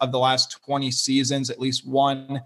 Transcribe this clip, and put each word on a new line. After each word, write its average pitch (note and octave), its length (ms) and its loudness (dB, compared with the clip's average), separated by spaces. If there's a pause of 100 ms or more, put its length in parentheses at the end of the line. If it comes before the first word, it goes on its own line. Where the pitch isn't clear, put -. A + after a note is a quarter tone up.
of B2+ 100 0
the B2+ 80 0
last B2+ 460 2
twenty C#3 260 -2
seasons, C3+ 580 0
at - 100 -8
least B2+ 260 -2
one. C3+ 600 0